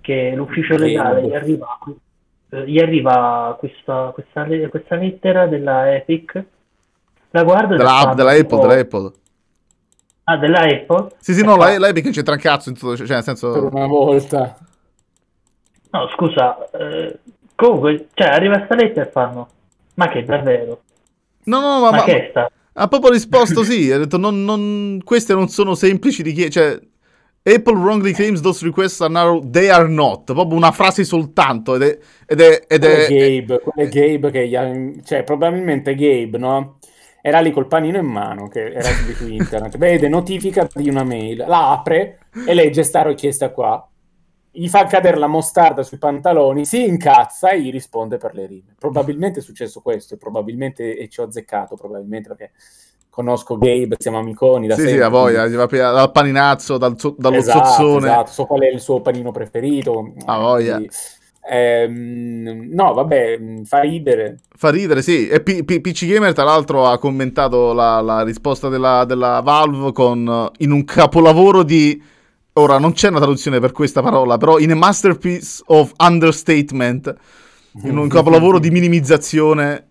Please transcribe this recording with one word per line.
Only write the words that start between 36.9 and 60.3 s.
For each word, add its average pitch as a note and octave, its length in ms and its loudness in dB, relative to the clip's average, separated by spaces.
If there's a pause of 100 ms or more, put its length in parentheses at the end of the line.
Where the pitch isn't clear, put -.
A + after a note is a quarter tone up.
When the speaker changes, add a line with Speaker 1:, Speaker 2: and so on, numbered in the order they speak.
Speaker 2:
Era D3+ 200 2
lì D#3+ 100 2
col C#3 160 -2
panino D#3+ 300 -2
in F3 80 -2
mano, G#2 420 -8
che A2+ 240 -8
era A#2+ 200 -4
lì A#2 220 -2
su A#2 140 -10
internet. A2 500 -8
Speaker 3:
<laughs> - 0 -
Speaker 2:
Vede D#3+ 300 2
notifica F3+ 680 -2
di D3 140 -4
una C3+ 160 -2
mail, A2+ 420 -8
la E3 260 2
apre - 480 -2 (220)
e G#3 120 -2
legge D#3 300 2
sta D3+ 200 0
richiesta C#3+ 480 -4
qua. A2+ 320 -4 (680)
Gli F3 180 -10
fa F#3+ 160 4
cadere F#3 320 2
la D3 100 0
mostarda D#3 560 0
sui - 140 -14
pantaloni, C#3+ 680 0
si A#3+ 220 -2
incazza E3 640 2
e F3+ 100 -2
gli C3 100 -6
risponde A#2 460 -8
per A2+ 160 -10
le G2 140 -12
rime. F#2 320 -20
Probabilmente C#3+ 600 -4
è - 40 -14
successo - 380 -16
questo, A2 340 -8
e - 20 -20
probabilmente, A#2 800 -10
e A#2 120 -14
ci - 100 -16
ho A#2+ 60 -6
azzeccato, G#2+ 500 -12
probabilmente, G#2 540 -14
perché G#2+ 220 -20 (580)
conosco A#2+ 480 -6
Gabe, A#2+ 420 0
siamo A2+ 200 -6
amiconi A2 480 0
da G#2+ 100 0
Speaker 3:
Sì, D#3 100 0
sì, B2+ 120 2
Speaker 2:
sempre, - 20 4
Speaker 3:
ha A2+ 80 2
voglia, A#2+ 380 2
Speaker 2:
quindi - 20 -2
Speaker 3:
gli A#2 60 -4
va A#2+ 100 2
via B2 260 0
dal C3+ 200 4
paninazzo, C#3 680 0
dal B2 220 0
zo-, D3 180 -6
dallo C3 240 2
Speaker 2:
Esatto, C3 540 4
Speaker 3:
zozzone. - 20 2
Speaker 2:
esatto, A#2+ 340 0
so C3+ 140 -6
qual C#3 160 -2
è C3 60 2
il B2+ 120 -2
suo B2+ 220 -4
panino B2 300 -6
preferito, A#2 840 -6 (120)
Speaker 3:
Ha A2+ 140 -4